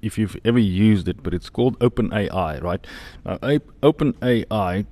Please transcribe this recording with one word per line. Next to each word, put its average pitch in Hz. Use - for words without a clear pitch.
if 110
you've 107
ever 117
used 101
it, -
but 82
it's -
called 120
Open 120
A 104
I, 80
right? 87
Now, 92
A-, 147
Open 147
A 123
I 98